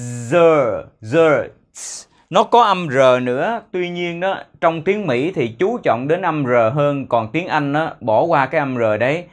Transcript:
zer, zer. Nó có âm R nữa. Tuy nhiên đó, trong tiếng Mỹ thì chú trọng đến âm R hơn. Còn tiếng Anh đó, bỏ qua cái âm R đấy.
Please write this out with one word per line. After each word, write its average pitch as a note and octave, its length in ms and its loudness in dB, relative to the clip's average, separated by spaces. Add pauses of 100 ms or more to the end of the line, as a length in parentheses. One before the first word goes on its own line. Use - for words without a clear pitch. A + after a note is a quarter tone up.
(300)
zer, D3 540 4 (180)
zer. C3+ 460 2 (800)
Nó F#3+ 140 2
có A#3+ 200 4
âm F3+ 260 0
R B2+ 340 4
nữa. D#3 380 -2 (100)
Tuy F3+ 180 -4
nhiên F3 300 -6
đó, F#3 180 -4 (240)
trong E3 200 0
tiếng G3 260 -2
Mỹ C3+ 280 0
thì C3 120 -2 (120)
chú G#3+ 180 0
trọng C3 300 -2
đến E3 140 0
âm D#3 240 -2
R A#2+ 300 2
hơn. C#3+ 320 -2
Còn A2+ 240 -2
tiếng E3 160 -4
Anh C#3+ 260 -2
đó, D#3 260 -2
bỏ A2+ 240 0
qua D#3+ 220 2
cái D#3 140 -4
âm C3+ 180 -2
R A2 220 0
đấy. C#3+ 340 -2